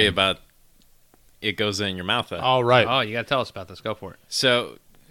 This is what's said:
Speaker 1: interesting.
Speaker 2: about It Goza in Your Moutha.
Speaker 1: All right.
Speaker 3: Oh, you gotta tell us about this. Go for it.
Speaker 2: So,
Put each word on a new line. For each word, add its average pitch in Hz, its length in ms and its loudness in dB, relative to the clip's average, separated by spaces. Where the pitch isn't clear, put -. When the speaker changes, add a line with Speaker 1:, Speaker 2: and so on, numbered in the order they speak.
Speaker 1:
interesting. - 20 6
Speaker 2:
about 95 300 2
It 107 160 -4
Goza 104 300 -2
in 95 100 -6
Your 90 80 -10
Moutha. 104 380 -4
Speaker 1:
All 127 220 2
right. 120 220 6
Speaker 3:
Oh, 127 140 0
you 107 140 -4
gotta 117 140 -6
tell 135 120 0
us 110 100 -4
about 92 180 -16
this. 92 120 -18
Go 110 140 -6
for 95 200 -16
it. - 40 -20
Speaker 2:
So, 120 480 0